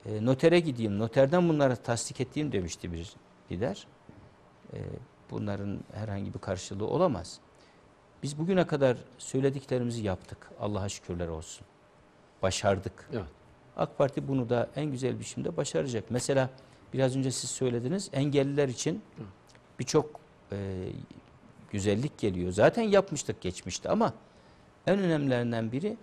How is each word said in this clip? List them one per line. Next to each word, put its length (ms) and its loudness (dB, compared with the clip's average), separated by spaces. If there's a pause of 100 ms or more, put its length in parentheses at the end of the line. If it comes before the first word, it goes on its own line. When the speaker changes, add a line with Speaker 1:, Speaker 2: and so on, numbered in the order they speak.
Speaker 1:
e, 180 -2
notere 360 6
gideyim, 380 -2
noterden 500 4
bunları 280 4
tasdik 440 -4
ettiğim 320 -2
demişti 400 -4
bir 200 -8 (380)
lider. 360 -4 (880)
E, 60 -10 (520)
bunların 500 -4 (120)
herhangi 420 -6
bir 40 -10
karşılığı 480 -6
olamaz. 520 -2 (840)
Biz 160 -6
bugüne 280 2
kadar 300 4 (220)
söylediklerimizi 840 0
yaptık. 480 -4 (100)
Allah'a 280 -2
şükürler 400 -6
olsun. 380 -10 (760)
Başardık. 720 0
Speaker 2:
Evet. 120 -4 (520)
Speaker 1:
ak 220 -2
Parti 300 0
bunu 200 0
da 280 2
en 80 -4
güzel 360 -2
biçimde 360 -6
başaracak. 540 -2
Mesela 400 0 (420)
biraz 240 2
önce 140 0
siz 200 -6
söylediniz, 640 -2
engelliler 560 2
için 340 -2 (160)
Speaker 2:
Evet. 100 -12 (500)
Speaker 1:
birçok, 420 0 (320)
e, 360 -6 (800)
güzellik 480 0
geliyor. 340 0
Zaten 300 6
yapmıştık 580 2
geçmişte 480 -6
ama 240 2 (720)
en 120 4
önemlilerinden 760 2
biri 300 -4